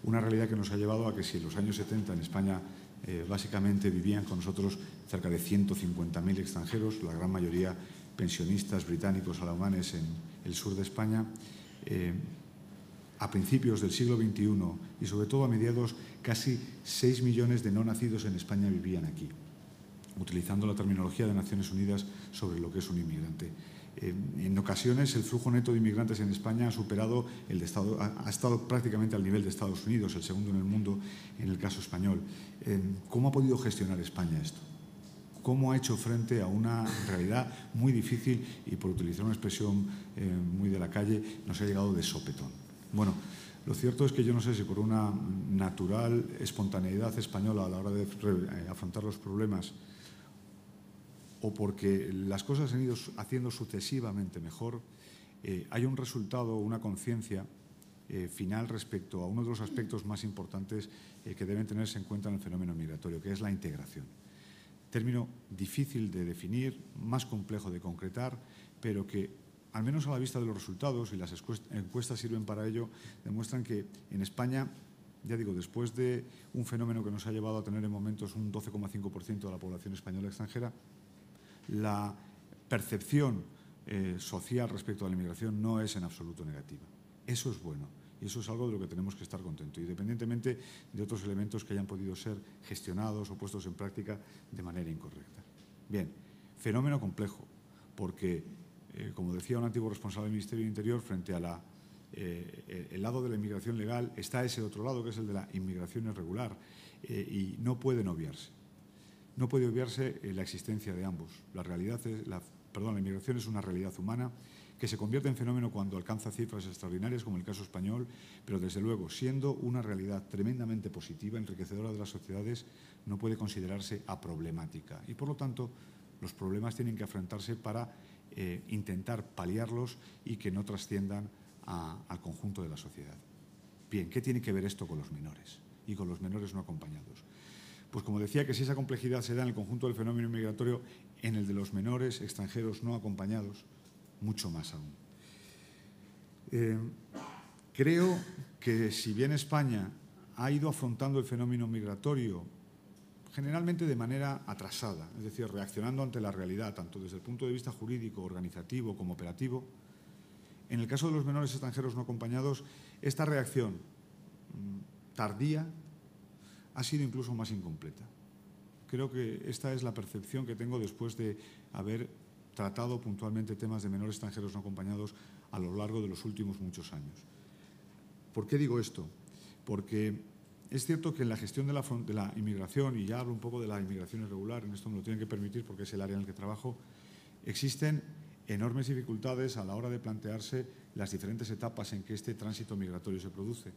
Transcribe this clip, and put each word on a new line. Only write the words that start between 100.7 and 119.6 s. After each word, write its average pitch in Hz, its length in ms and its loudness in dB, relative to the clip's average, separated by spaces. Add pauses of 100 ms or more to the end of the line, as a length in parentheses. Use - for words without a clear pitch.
frente 92 320 -4
a 87 60 0
la, 85 220 -4 (520)
eh, 87 760 -8
el, - 80 -10
el 95 40 -2
lado 120 220 0
de 123 60 -2
la 113 60 0
inmigración 104 400 -2
legal 117 400 -2
está 123 280 0
ese 120 180 0
otro 104 220 -4
lado, 123 200 0
que 117 60 -2
es 104 80 -4
el 110 80 -2
de 101 80 -2
la 95 200 -2
inmigración 92 520 -2
irregular, 101 500 -4 (480)
eh, 104 240 -2
y 98 320 -2
no 120 200 0
pueden 123 280 4
obviarse. 80 420 -4 (840)
No 123 140 2
puede 127 180 6
obviarse, 123 560 0
eh, 101 100 -4
la 92 100 -2
existencia 101 500 -4
de 90 100 -4
ambos. 82 280 -4 (220)
La 92 100 -6
realidad 90 440 -2
es, 110 200 -4
la, 92 120 -4 (320)
perdón, 107 220 -2
la 98 80 2
inmigración 95 360 0
es 107 100 -4
una 110 140 0
realidad 92 360 -2
humana 117 340 -2 (480)
que 107 100 0
se 104 80 -2
convierte 123 320 2
en 123 80 0
fenómeno 120 340 2
cuando 98 240 -2
alcanza 104 360 -4
cifras 101 340 -4
extraordinarias, 95 580 -2
como 101 140 -2
el 90 80 -4
caso 101 180 -6
español, 104 440 -2 (360)
pero 98 160 0
desde 92 220 0
luego, 104 280 0
siendo 135 440 0
una 123 280 0